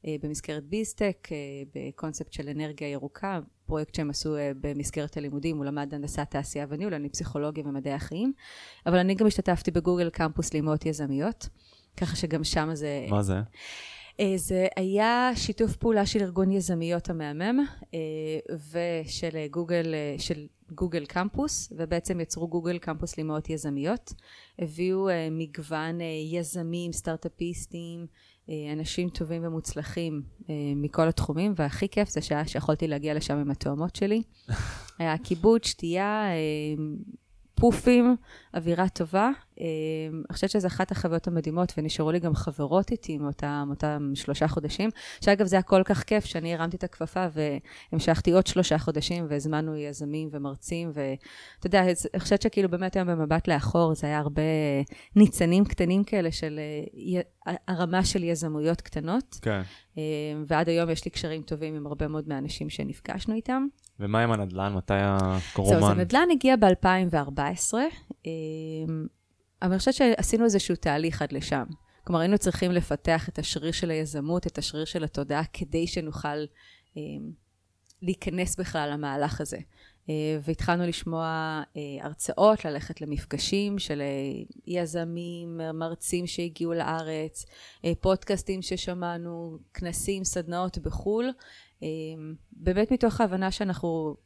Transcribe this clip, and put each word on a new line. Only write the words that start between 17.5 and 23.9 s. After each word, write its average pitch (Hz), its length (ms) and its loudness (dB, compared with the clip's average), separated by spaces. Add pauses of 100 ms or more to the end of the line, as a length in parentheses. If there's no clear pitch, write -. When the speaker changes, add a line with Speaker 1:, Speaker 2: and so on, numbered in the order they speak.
Speaker 1:
אה, 165 60 -4 (720)
ושל, 165 640 -4
אה, 151 120 -4
גוגל, 165 460 0
אה, 147 240 -2
של 151 300 -6 (280)
גוגל 165 300 -2
קמפוס, - 720 -2
ובעצם 170 420 -2
יצרו 165 280 -4
גוגל 170 300 -2
קמפוס 170 400 -6
לאימהות 156 320 -4
יזמיות. 147 640 -2 (460)